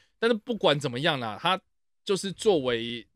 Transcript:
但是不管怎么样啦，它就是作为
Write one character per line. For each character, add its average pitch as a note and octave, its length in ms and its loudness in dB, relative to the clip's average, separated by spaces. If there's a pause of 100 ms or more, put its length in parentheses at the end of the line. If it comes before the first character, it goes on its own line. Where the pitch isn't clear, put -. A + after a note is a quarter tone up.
(180)
但 A3+ 120 2
是 A#3+ 40 4
不 A3 200 -6
管 D#3+ 240 2
怎 C#3 120 -4
么 A#2+ 100 -6
样 D3+ 180 0
啦， A2 220 -8
它 F3+ 180 0 (460)
就 G3+ 100 0
是 F#3+ 160 -4
作 F#3 280 2
为 A#2+ 580 -4